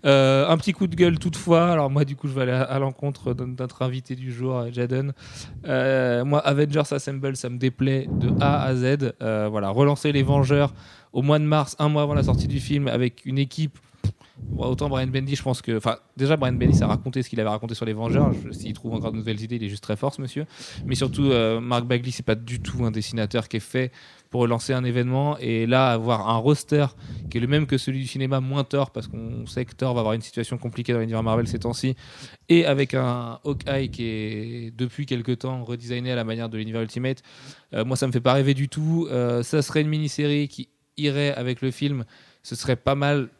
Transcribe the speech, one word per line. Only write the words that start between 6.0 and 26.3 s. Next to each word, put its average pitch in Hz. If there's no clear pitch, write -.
moi, 147
Avengers 147
Assemble, 139
ça 123
me 123
déplaît 131
de -
A 143
à 131
Z. 131
Euh, 107
voilà, 101
relancer 143
les 139
Vengeurs 139
au 131
mois 147
de 151
mars, 151
un 151
mois 147
avant 143
la 143
sortie 135
du 143
film, 143
avec 120
une 135
équipe. 139
Bon, 120
autant 127
Brian 131
Bendy, 135
je -
pense 127
que, 117
enfin, 113
déjà 139
Brian 127
Bendy, 123
ça -
a 104
raconté 127
ce -
qu'il 117
avait 110
raconté 110
sur 117
les 110
Vengeurs. 117
Je, -
s'il 110
trouve 113
encore 110
de 110
nouvelles 107
idées, 113
il 113
est 101
juste 101
très 107
fort, 135
ce -
monsieur. 147
Mais 135
surtout, 135
euh, 113
Mark 120
Bagley, 123
c'est -
pas 110
du 117
tout 123
un 110
dessinateur 110
qui 113
est 104
fait 127
pour 123
lancer 117
un 127
événement. 127
Et 113
là, 127
avoir 113
un 117